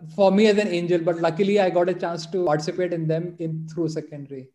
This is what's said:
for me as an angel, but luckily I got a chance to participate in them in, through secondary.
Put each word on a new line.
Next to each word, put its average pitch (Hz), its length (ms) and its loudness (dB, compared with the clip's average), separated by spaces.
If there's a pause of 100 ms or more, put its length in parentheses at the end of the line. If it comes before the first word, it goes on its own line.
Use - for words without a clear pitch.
(160)
for 196 160 6
me 214 160 6
as 202 100 4
an 202 100 2
angel, 175 320 0
but 170 200 0
luckily 196 400 2
I 185 100 2
got 175 180 2
a 185 60 0
chance 175 320 -6
to 180 180 -2
participate 170 480 0
in 165 140 -4
them 165 320 -2
in, 160 300 -8
through 160 200 -4
secondary. 143 680 -12